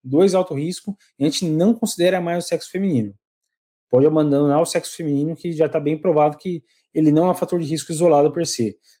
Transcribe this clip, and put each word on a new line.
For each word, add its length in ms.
dois 320
alto 200
risco, 420
e 60
a 40
gente 180
não 280
considera 440
mais 260
o 40
sexo 220
feminino. 440
Pode 160
abandonar 560
o 40
sexo 300
feminino, 400
que 160
já 160
tá 100
bem 200
provado 400
que 260
ele 180
não 140
é 60
um 20
fator 260
de 60
risco 260
isolado 400
per 140
se. 320